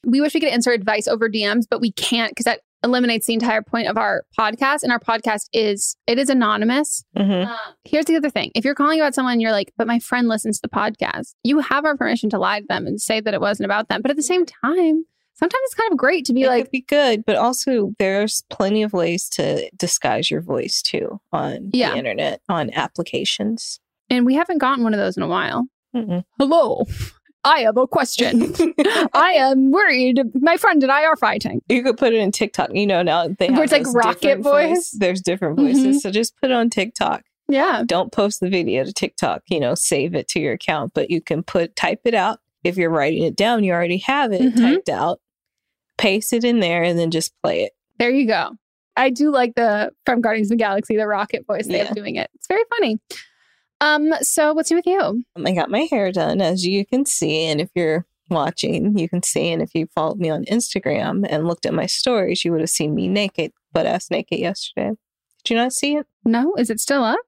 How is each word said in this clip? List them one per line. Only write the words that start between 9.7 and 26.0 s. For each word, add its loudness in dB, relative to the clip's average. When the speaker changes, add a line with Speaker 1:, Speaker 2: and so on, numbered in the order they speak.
Speaker 1:
"But -2
my 0
friend -2
listens -2
to -10
the -10
podcast." -4
You 2
have -2
our 2
permission -2
to -2
lie 0
to -12
them -4
and -6
say -2
that -2
it -2
wasn't 0
about 0
them. -2
But 0
at 0
the -2
same 2
time, 0
sometimes -2
it's -4
kind 0
of 2
great 2
to 0
be 2
Speaker 2:
It 4
Speaker 1:
like 2
Speaker 2:
could -12
be -4
good, 2
but 2
also 0
there's 0
plenty 0
of -4
ways -2
to -2
disguise -2
your -2
voice -4
too -4
on -6
Speaker 1:
Yeah. 0
Speaker 2:
the -4
internet, -4
on -2
applications. -6
Speaker 1:
And 4
we 4
haven't 0
gotten 0
one 2
of -2
those -2
in -4
a -4
while. -2
Speaker 2:
Mm-mm. -2